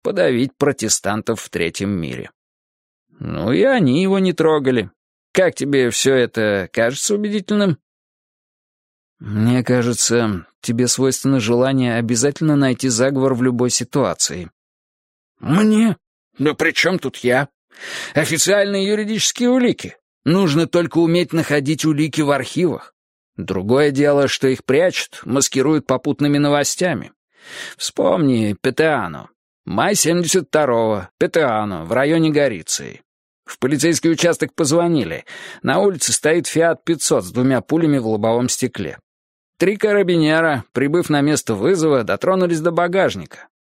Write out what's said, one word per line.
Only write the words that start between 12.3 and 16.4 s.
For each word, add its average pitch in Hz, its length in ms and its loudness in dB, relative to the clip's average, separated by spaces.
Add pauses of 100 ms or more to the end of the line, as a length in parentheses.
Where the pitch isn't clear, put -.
найти 135 340 0
заговор 131 460 0
в 120 80 -2
любой 123 260 0
ситуации. 92 800 -4 (920)
Мне? 214 580 2 (400)
Да 143 160 0